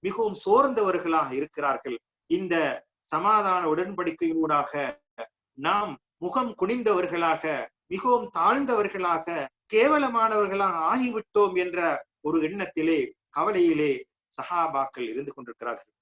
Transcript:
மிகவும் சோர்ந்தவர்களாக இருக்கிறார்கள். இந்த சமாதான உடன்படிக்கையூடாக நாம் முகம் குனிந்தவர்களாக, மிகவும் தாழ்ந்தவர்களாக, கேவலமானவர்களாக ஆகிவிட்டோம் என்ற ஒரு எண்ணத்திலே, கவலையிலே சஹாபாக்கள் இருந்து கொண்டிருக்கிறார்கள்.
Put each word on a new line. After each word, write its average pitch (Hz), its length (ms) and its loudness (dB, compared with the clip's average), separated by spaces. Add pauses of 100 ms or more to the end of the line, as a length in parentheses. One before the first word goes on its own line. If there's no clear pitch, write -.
மிகவும் 208 360 -2
சோர்ந்தவர்களாக 190 920 2
இருக்கிறார்கள். 135 640 -4 (320)
இந்த 175 260 0 (520)
சமாதான 190 600 2
உடன்படிக்கையூடாக 160 1040 0 (840)
நாம் 180 340 -2 (260)
முகம் 233 380 -4
குனிந்தவர்களாக, 180 880 0 (440)
மிகவும் 233 440 0
தாழ்ந்தவர்களாக, 196 920 0 (420)
கேவலமானவர்களாக 220 1080 2 (100)
ஆகிவிட்டோம் 214 720 0
என்ற 180 220 -2 (420)
ஒரு 160 200 0
எண்ணத்திலே, 160 580 0 (300)
கவலையிலே 165 640 2 (420)
சஹாபாக்கள் 139 760 -2
இருந்து 135 240 -8
கொண்டிருக்கிறார்கள். 120 580 -12 (100)